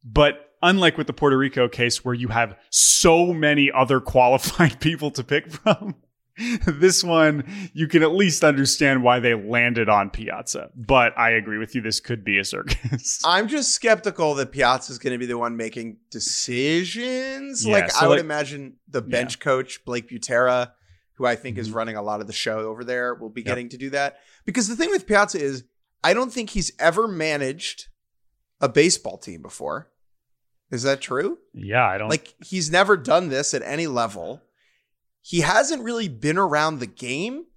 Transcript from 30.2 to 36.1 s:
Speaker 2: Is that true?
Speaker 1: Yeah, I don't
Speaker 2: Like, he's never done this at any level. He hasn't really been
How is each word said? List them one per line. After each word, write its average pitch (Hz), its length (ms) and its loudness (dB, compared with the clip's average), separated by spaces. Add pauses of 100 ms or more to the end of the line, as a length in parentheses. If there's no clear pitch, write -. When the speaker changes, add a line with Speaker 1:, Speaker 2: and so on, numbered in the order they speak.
Speaker 2:
Is 120 140 -6
that 139 160 0
true? 165 380 -4 (140)
Speaker 1:
Yeah, 107 340 0
I 95 120 -2
don't 107 100 -6
Speaker 2:
Like, - 260 -4 (100)
he's 170 260 -6
never 190 260 4
done 170 320 2
this 139 260 -2
at 131 80 -2
any 160 240 -4
level. 113 560 -4 (800)
He 170 200 -2
hasn't 247 440 2
really 226 240 -4
been 143 300 -2